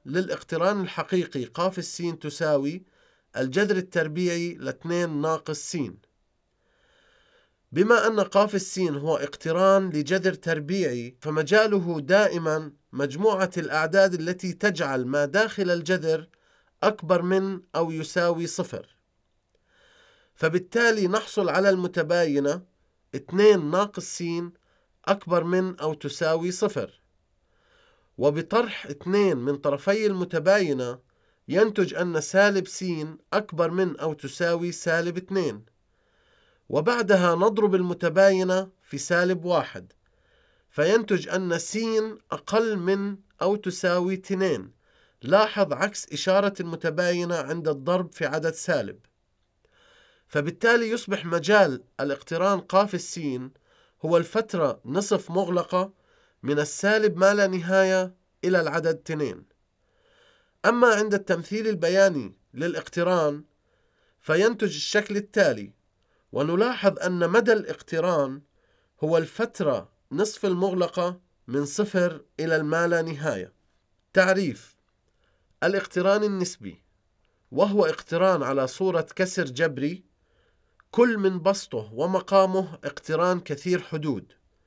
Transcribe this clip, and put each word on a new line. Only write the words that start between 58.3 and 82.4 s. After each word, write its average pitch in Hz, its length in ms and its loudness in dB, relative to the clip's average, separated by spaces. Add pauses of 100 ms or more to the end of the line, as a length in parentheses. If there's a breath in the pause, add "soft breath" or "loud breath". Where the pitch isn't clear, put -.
إلى 180 180 2
العدد 160 260 -2
اتنين. 151 580 -4 (1200 soft breath)
أما 240 220 4
عند 214 260 2
التمثيل 196 540 -4
البياني 175 680 0 (180)
للاقتران، 160 920 -2 (760)
فينتج 202 560 0
الشكل 208 420 -2
التالي، 147 560 0 (580)
ونلاحظ 196 680 0
أن 175 300 0
مدى 220 240 4
الاقتران 156 880 -2 (600)
هو 160 140 2
الفترة 160 720 -2 (220)
نصف 208 340 -4
المغلقة 180 760 -2 (280)
من 139 180 -2
صفر 175 560 -2 (180)
إلى 160 160 0
الما 160 320 0
لا 170 140 2
نهاية. 147 520 -6 (600)
تعريف 185 640 2 (880)
الاقتران 196 600 2
النسبي، 180 600 -6 (680)
وهو 196 340 4
اقتران 165 580 0
على 131 240 0
صورة 175 480 -2
كسر 185 300 -2
جبري، 143 580 -4 (880)
كل 233 260 4
من 190 240 0
بسطه 147 520 -2
ومقامه 185 920 2